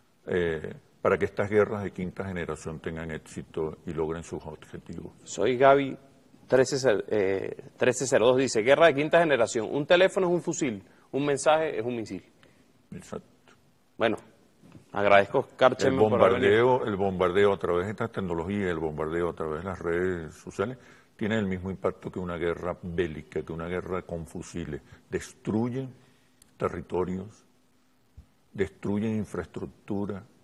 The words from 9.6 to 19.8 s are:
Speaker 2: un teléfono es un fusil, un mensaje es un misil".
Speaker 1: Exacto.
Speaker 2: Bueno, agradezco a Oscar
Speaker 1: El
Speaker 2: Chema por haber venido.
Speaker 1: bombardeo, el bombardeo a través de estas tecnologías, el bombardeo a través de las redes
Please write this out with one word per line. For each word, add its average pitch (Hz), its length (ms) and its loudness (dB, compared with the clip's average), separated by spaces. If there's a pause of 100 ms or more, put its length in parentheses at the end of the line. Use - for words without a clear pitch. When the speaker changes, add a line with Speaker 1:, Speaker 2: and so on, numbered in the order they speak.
Speaker 2:
un 143 140 -2
teléfono 185 420 4
es 175 60 2
un 170 80 0
fusil, 127 420 -4 (300)
un 139 120 -2
mensaje 151 540 2
es 113 60 -4
un 123 100 -4
misil". 104 280 -8 (680)
Speaker 1:
Exacto. - 640 -16 (440)
Speaker 2:
Bueno, 110 200 0 (760)
agradezco 101 460 6
a 127 40 4
Oscar - 300 4
Speaker 1:
El 117 60 0
Speaker 2:
Chema 131 320 4
por 110 120 2
haber 95 200 6
venido. 104 240 6
Speaker 1:
bombardeo, 127 260 2
el 98 60 -2
bombardeo 95 560 2
a 98 40 -2
través 87 280 -2
de 107 60 -6
estas 110 200 -6
tecnologías, 92 580 -4
el 82 100 -4
bombardeo 80 500 -4
a 80 40 -6
través 80 300 -6
de 95 60 -8
las 87 100 -8
redes 85 560 -4